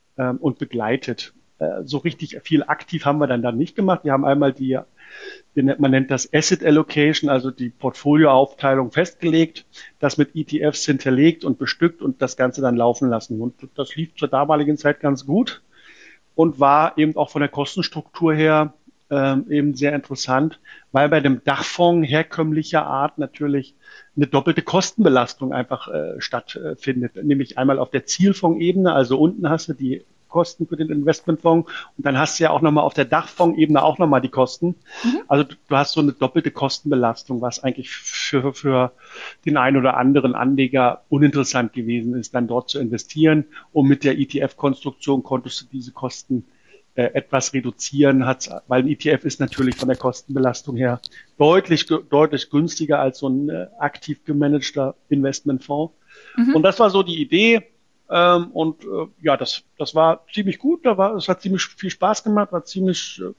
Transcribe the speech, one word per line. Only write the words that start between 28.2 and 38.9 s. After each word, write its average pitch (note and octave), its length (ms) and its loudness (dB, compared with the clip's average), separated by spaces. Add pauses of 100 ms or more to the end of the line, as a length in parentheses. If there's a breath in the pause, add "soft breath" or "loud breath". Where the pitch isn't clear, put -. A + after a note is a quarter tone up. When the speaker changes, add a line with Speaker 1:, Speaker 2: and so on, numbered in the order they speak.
Speaker 1:
also C3 280 2
unten F3 280 2
hast D#3 220 -2
du D3 40 -6
die C3 300 -6 (300)
Kosten - 340 -2
für E3+ 80 -10
den D#3 140 -4
Investmentfonds. D#3+ 840 0 (260 loud breath)
Und - 80 -6
dann C3+ 120 0
hast D3+ 220 -2
du E3 40 0
ja D#3 60 4
auch D#3+ 120 0
noch D#3 100 4
mal D3+ 100 4
auf D3 140 0
der C#3 100 0
Dachfondsebene D#3 760 2
auch D3+ 180 2
noch E3+ 80 2
mal C3+ 120 4
die B2+ 100 -2 (100)
Kosten. E3+ 360 0 (280 loud breath)
Speaker 2:
Mhm. C4 240 0
Speaker 1:
Also D3 160 2
du, - 120 -16 (140)
du C#3+ 60 0
hast C#3 180 0
so D#3+ 80 0
eine C#3+ 100 2
doppelte C#3+ 380 -2
Kostenbelastung, C3 880 -2
was A#2+ 240 -6
eigentlich C3 280 -6
für, - 640 -4
für B2+ 380 0 (540 loud breath)